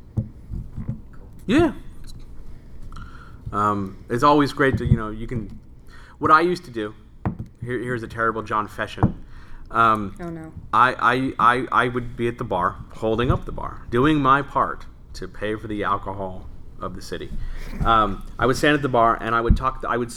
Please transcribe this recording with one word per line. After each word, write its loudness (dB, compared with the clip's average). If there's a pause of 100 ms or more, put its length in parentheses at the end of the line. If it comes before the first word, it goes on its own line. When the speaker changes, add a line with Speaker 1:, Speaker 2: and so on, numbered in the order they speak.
(1500)
Speaker 1:
Yeah. 4 (1800)
Um, 0 (120)
it's 0
always 6
great 2
to, -2
you 6
know, -4
you -8
can, -8 (600)
what 4
I 8
used 0
to -16
do, -4 (680)
here, -4
here's -4
a -10
terrible 0
John -2
Fession. 0 (580)
Um, 4
Speaker 2:
Oh, -10
no. -12 (220)
Speaker 1:
I, 4
I, 8
I, -2 (180)
I 0
would -4
be 0
at -4
the -4
bar, 0 (200)
holding 0
up 2
the -6
bar, -8
doing 4
my 6
part -2 (280)
to -10
pay -4
for -10
the -4
alcohol -4 (320)
of -8
the -10
city. -8 (540)
Um, 4 (140)
I 0
would 4
stand 4
at 2
the 0
bar 4
and -2
I 2
would 6
talk, -4
I 0
would, -4